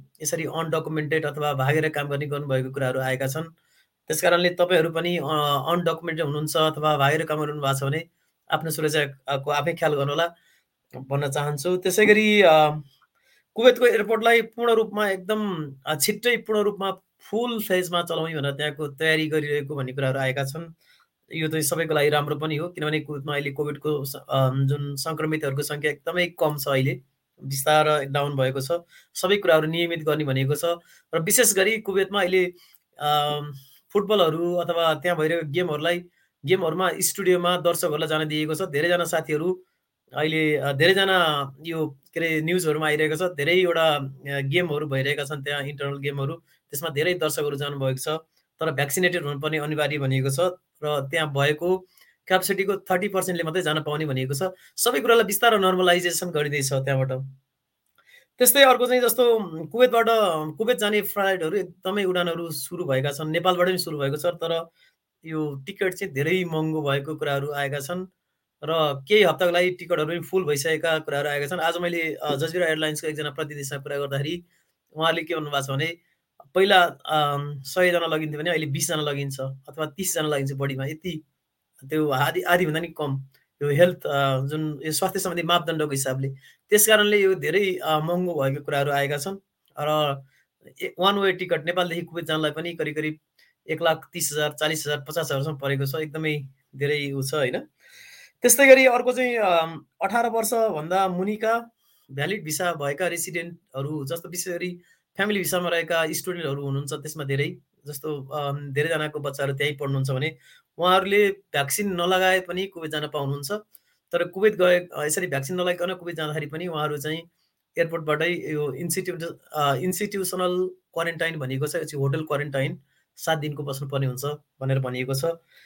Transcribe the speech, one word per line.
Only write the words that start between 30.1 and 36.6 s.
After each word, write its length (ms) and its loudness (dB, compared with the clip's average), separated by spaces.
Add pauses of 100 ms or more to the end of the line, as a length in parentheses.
भनिएको 300 0
छ 100 -4 (500)
र 60 2
विशेष 340 2
गरी 240 2
कुवेतमा 420 0
अहिले, 340 2 (440)
अ, 420 0 (520)
फुटबलहरू 640 2
अथवा 400 2
त्यहाँ 240 0
भइरहेको 320 0
गेमहरूलाई, 540 -2 (420)
गेमहरूमा 480 2